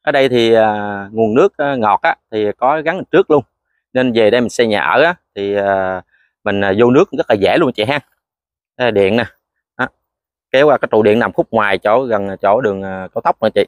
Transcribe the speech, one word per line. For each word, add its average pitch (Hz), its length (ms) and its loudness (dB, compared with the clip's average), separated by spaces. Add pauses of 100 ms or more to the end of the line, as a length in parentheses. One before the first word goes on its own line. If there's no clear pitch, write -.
Ở 151 100 -4
đây 135 180 2
thì, 117 240 2
à, 104 580 0
nguồn 110 240 0
nước, 180 220 2
à, 143 180 -2
ngọt 107 260 0
á, - 140 -2 (160)
thì 107 260 -2
có 147 240 -2
gắn 165 300 -6
trước 175 200 2
luôn. 143 120 2 (500)
Nên 127 200 0
về 110 160 4
đây 120 120 2
mình 113 80 -4
xây 120 180 -2
nhà 104 140 -2
ở 101 220 2
á, 170 120 0 (200)
thì, 101 200 -4
à, 95 460 -2 (420)
mình, 101 200 -2
à, 98 140 0
vô 120 140 4
nước 156 260 2
rất - 120 -6
là 117 60 4
dễ 95 220 0
luôn 151 160 0
chị 107 100 -4
ha. 139 160 -2 (760)
Đây 123 100 -2
là 117 40 0
điện 98 260 2
nè. 117 80 0 (520)
Đó. 127 100 -4 (640)
Kéo 135 160 4
qua 135 100 4
cái - 140 -4
trụ 110 120 2
điện 110 160 4
nằm 107 140 -2
khúc - 180 -4
ngoài 104 260 0
chỗ 113 280 0
gần 104 220 -4 (140)
chỗ 101 200 2
đường, 98 220 -4
à, 95 320 -10
cao 113 60 -6
tốc - 220 -4
nè 110 120 0
chị. 101 120 0